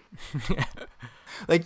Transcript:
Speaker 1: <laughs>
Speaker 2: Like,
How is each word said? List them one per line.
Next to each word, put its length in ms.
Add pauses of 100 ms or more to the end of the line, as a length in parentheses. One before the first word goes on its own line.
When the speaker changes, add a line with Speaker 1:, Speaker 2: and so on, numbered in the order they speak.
(340)
Speaker 1:
<laughs> 220 (920)
Speaker 2:
Like, 180